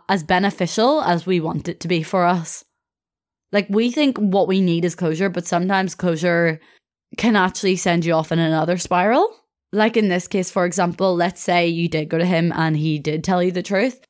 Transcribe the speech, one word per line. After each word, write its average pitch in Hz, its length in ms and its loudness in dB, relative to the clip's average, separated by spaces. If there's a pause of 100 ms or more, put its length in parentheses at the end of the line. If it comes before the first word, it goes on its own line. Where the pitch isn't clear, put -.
as 196 140 2
beneficial 196 800 0
as 170 240 0
we 185 140 0
want 160 280 -6
it 170 120 -8
to - 80 -8
be 165 160 0
for 180 220 0
us. 175 380 0 (880)
Like, 202 200 0
we 226 180 2
think 269 300 0
what 196 280 2
we 190 140 2
need 170 240 2
is 170 80 -2
closure, 175 360 -2
but 175 180 -6
sometimes 185 480 -2
closure 170 640 0 (560)
can 220 220 2
actually 185 400 0
send 175 260 0
you 165 100 0
off 160 200 -2
in 165 60 2
another 160 380 0
spiral. 214 560 2 (380)
Like, 214 240 2
in 214 140 2
this 180 180 -2
case, 185 240 -2
for 180 140 0
example, 180 500 0
let's 175 240 0
say 175 260 2
you 170 220 0
did 156 220 -4
go 165 80 -2
to 165 80 2
him 170 280 2
and 160 220 0
he 151 240 0
did 151 240 -4
tell 180 180 0
you 180 120 0
the 175 100 -4
truth. 220 460 -2